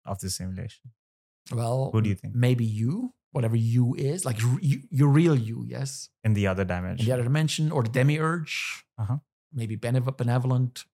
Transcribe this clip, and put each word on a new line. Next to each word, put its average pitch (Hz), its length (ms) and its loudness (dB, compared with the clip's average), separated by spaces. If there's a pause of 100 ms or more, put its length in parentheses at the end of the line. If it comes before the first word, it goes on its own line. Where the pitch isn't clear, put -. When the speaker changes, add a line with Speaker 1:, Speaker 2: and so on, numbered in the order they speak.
Speaker 1:
of 98 140 -10
this 92 160 -6
simulation? 95 560 -10 (600)
Speaker 2:
Well, 120 400 -2
Speaker 1:
Who 110 100 2
do 104 60 0
you 101 60 0
think? 104 220 -10
Speaker 2:
maybe 123 280 2
you, 123 480 -2 (200)
whatever 117 240 0
you 120 400 2
is, 143 280 -2
like, 117 200 -2
r-, 123 160 2
you, 160 300 0
your 147 180 4
real 156 280 6
you, 117 300 -4
yes? 131 420 -10 (140)
Speaker 1:
In 110 120 2
the 101 120 2
other 95 180 0
dimension. 90 360 -4
Speaker 2:
In 110 60 0
the 120 60 2
other 123 120 0
dimension, 151 480 0
or 143 100 2
the 113 60 0
demiurge. 151 960 0 (120)
Speaker 1:
Uh-huh. 113 200 -2 (360)
Speaker 2:
Maybe 113 240 -6
benev-, 123 400 -2
benevolent, 123 760 0